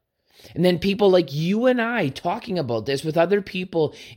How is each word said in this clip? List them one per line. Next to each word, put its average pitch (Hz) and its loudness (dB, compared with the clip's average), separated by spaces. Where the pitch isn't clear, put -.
And 160 -2
then 180 2
people 196 2
like 180 4
you 180 -2
and 247 2
I 226 -2
talking 185 -6
about 120 -4
this 139 -4
with 156 -4
other 175 4
people 180 -4